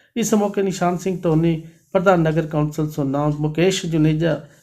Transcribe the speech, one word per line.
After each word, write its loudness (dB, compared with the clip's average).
ਇਸ 0
ਮੌਕੇ 0
ਨਿਸ਼ਾਨ -2
ਸਿੰਘ -4
ਟੋਨੀ, 2
ਪ੍ਰਧਾਨ 4
ਨਗਰ 0
ਕੌਂਸਲ -2
ਸੁਨਾਮ, -2
ਮੁਕੇਸ਼ 0
ਜੁਨੇਜਾ, 2